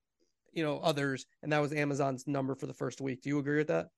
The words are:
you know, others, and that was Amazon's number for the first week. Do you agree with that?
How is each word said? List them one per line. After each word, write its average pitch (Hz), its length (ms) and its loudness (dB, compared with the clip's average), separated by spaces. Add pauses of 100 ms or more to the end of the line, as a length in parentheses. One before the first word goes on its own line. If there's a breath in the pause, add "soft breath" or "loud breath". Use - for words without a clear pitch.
(520)
you 170 100 -2
know, 147 160 0
others, 143 480 0 (160)
and 147 100 -2
that 151 80 4
was 147 120 0
Amazon's 143 540 0
number 135 280 0
for 139 120 -4
the 135 60 0
first 135 280 -4
week. 135 200 -4
Do - 80 -6
you 147 100 2
agree 147 200 2
with 151 80 2
that? 165 320 0